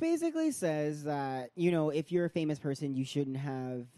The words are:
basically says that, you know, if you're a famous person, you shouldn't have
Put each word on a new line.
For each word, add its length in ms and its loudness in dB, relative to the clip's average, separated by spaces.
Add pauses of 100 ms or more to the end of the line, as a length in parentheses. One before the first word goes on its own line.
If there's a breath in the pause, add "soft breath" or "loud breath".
basically 500 2
says 540 0
that, 520 -2
you 140 4
know, 200 4
if 200 -2
you're 140 2
a 60 0
famous 280 0
person, 360 -2
you 100 0
shouldn't 320 -2
have 500 -6 (120)